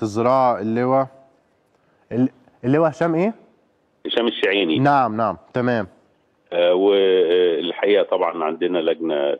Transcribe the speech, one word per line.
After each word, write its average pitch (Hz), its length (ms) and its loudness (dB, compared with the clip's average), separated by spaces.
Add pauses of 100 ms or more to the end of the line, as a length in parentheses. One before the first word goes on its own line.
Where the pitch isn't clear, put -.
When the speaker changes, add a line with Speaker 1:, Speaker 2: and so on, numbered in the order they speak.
Speaker 1:
الزراعه 117 580 0
اللواء 127 460 0 (1080)
ال-، 127 160 0 (360)
اللواء 151 260 2
هشام 165 240 -2
ايه؟ 196 200 -2 (720)
Speaker 2:
هشام 117 200 -2
الشعيني. 101 520 0
Speaker 1:
نعم، 131 380 2
نعم، 110 200 -2 (180)
تمام. 120 320 0 (680)
Speaker 2:
آه، 87 220 2
والحقيقه 92 1300 2
طبعا 85 420 -2
عندنا 85 340 -2
لجنه 78 600 -2